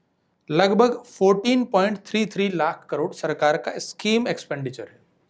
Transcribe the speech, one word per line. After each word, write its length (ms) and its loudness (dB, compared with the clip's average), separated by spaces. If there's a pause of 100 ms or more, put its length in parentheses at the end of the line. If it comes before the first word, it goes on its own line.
(500)
लगभग 520 2
फ़ोर्टीन 600 2
पॉइंट 340 0
थ्री 280 -2
थ्री 220 -2
लाख 420 -2
करोड़ 220 -4
सरकार 440 0
का 220 -6
स्कीम 500 -2
एक्सपेंडिचर 540 -8
है, 180 -20 (300)